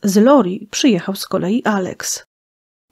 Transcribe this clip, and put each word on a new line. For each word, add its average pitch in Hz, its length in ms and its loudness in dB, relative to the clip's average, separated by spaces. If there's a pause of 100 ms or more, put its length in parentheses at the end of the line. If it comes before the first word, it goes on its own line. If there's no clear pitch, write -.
z 202 140 2
Lori 220 540 2
przyjechał 196 440 0
z - 120 -12
kolei 185 360 -4
Alex. - 600 -4 (680)